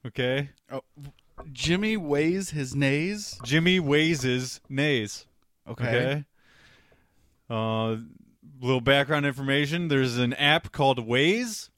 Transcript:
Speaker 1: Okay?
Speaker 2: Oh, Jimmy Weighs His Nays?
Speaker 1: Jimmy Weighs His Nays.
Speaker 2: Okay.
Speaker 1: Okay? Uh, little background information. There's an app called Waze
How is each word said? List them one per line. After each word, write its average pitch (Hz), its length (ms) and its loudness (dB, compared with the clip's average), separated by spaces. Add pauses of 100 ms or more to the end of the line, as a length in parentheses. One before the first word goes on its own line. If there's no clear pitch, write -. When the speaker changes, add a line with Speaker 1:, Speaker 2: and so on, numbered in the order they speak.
Speaker 1:
Okay? 135 440 -2 (220)
Speaker 2:
Oh, 135 100 -8 (680)
Jimmy 175 460 0
Weighs 165 540 0
His 135 240 -6
Nays? 151 680 -2
Speaker 1:
Jimmy 165 360 4
Weighs 151 440 2
His 127 360 -2 (100)
Nays. 135 560 -2 (420)
Speaker 2:
Okay. 120 200 -4
Speaker 1:
Okay? 127 380 0 (1200)
Uh, 110 480 -2 (640)
little 127 200 0
background 139 440 2
information. 143 640 -2
There's 131 300 2
an 123 160 0
app 147 380 0
called 135 360 2
Waze 196 720 0